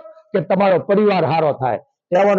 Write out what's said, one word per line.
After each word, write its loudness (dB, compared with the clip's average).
કે -4
તમારો 2
પરિવાર 2
હારો 0
થાય, -4
એવો 2